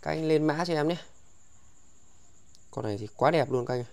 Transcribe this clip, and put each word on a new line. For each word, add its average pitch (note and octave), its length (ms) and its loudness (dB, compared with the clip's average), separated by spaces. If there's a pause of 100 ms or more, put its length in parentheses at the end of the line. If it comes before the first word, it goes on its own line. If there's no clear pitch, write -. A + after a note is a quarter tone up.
Các - 80 -4
anh D#3+ 180 -2
lên D#3 180 4
mã D#3 180 2
cho E3+ 100 -2
em D3+ 140 2
nhé. E3+ 80 0 (1700)
Con - 140 -6
này G#2 140 -2
thì G#2+ 180 -10
quá C3+ 140 4
đẹp D3 200 2
luôn B2 160 0
các B2+ 80 -2
anh. B2 180 -4